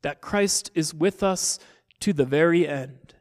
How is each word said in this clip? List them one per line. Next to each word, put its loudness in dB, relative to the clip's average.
that -8
Christ -2
is -2
with 0
us -2
to 0
the 2
very 4
end. -10